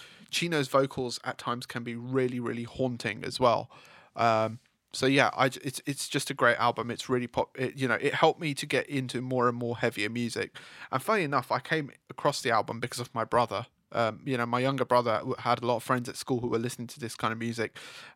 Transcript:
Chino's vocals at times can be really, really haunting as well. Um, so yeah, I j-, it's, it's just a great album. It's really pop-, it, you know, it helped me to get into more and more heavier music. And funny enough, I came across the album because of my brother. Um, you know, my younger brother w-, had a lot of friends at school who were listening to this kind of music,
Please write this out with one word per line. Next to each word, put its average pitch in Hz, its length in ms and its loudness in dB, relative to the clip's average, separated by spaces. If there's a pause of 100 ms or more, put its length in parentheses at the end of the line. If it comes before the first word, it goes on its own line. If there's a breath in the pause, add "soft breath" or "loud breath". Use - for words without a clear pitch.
(300 loud breath)
Chino's 160 380 0
vocals 131 580 0
at 123 140 -6
times 123 260 -4
can 120 180 -8
be 117 120 -8
really, 123 440 0
really 117 240 -4
haunting 117 640 -4
as - 140 -6
well. 123 300 2 (460 loud breath)
Um, 110 440 4 (340)
so - 140 2
yeah, 135 280 6
I 135 140 4
j-, 131 140 -6
it's, - 220 -6
it's 139 220 -6
just - 220 -4
a 135 40 -6
great 120 240 4
album. 117 340 0
It's - 180 -8
really 123 180 0
pop-, - 300 -2
it, 131 180 -2
you 131 120 0
know, 113 120 4
it 139 140 0
helped - 260 4
me 156 140 -2
to 143 120 -6
get 143 220 0
into 131 320 -4
more 127 300 2
and 120 80 0
more 117 200 -4
heavier 110 320 0
music. 113 460 -4 (360 loud breath)
And 131 100 -2
funny 208 220 2
enough, 139 280 0
I 123 80 2
came 156 320 -4 (180)
across - 320 0
the 123 100 0
album 113 280 2
because 120 200 -6
of 120 140 -10
my 113 120 -2
brother. 113 400 2 (260)
Um, 110 340 0
you 131 120 0
know, 120 80 0
my 120 140 0
younger 131 260 0
brother 120 340 4
w-, 120 200 -4
had 120 220 2
a 120 40 -2
lot 120 120 2
of 107 60 -8
friends 123 240 0
at - 80 -8
school 127 240 -2
who 120 80 -2
were 113 120 0
listening 120 280 -6
to - 120 -16
this 117 160 -8
kind 113 180 -2
of 113 60 -6
music, 117 380 -4 (380 loud breath)